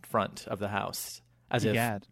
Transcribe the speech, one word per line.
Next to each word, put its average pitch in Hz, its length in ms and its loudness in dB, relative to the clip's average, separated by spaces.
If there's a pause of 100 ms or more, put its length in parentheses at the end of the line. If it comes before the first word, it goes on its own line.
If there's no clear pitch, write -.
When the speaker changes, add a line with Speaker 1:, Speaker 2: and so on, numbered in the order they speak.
Speaker 1:
front - 460 0
of 98 100 -2
the 101 100 -2
house, - 540 -4 (280)
as 113 140 2
if 107 80 4
Speaker 2:
Egad. 110 400 2